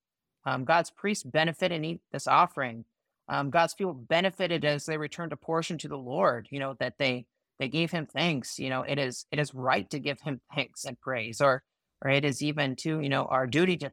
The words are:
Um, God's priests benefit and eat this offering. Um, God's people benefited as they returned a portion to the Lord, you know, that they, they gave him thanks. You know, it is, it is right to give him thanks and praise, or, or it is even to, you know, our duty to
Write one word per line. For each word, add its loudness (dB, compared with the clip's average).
Um, 0
God's 4
priests -4
benefit 0
and -2
eat -6
this -8
offering. 2
Um, 0
God's 4
people -2
benefited 0
as 0
they -2
returned -8
a -8
portion -2
to -10
the -8
Lord, 0
you -6
know, -4
that -4
they, 0
they -2
gave 0
him -2
thanks. -2
You -4
know, -2
it -2
is, -4
it -2
is -2
right 0
to -4
give -4
him -4
thanks -4
and -10
praise, -4
or, 4
or 2
it 4
is 0
even 0
to, -2
you -2
know, 0
our 0
duty 4
to -8